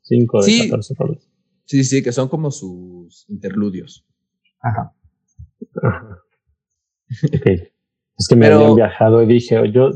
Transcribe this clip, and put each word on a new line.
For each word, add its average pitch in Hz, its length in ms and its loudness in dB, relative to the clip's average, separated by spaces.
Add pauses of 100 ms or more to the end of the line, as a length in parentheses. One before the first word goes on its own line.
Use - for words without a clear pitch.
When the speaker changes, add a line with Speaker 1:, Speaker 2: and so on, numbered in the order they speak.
Speaker 1:
Cinco 120 420 -2
de 104 80 2
Speaker 2:
Sí. 233 180 2
Speaker 1:
catorce 117 280 -8
rolas. 139 300 -10 (380)
Speaker 2:
Sí, 135 180 -2
sí, 135 200 -2
que 120 80 -6
son 131 180 -4
como 156 220 -6
sus 90 800 -20
interludios. 101 760 -10 (560)
Speaker 3:
Ajá. - 320 -6 (920)
Speaker 1:
Ajá. 110 400 -8 (1120)
Ok. 143 120 -6 (720)
Es - 100 -6
que 127 80 4
me 113 120 6
Speaker 2:
Pero 151 100 6
Speaker 1:
habían 110 180 6
viajado 110 480 2
y 110 40 2
dije, 120 320 2
"Oh, 113 60 2
yo, 123 300 2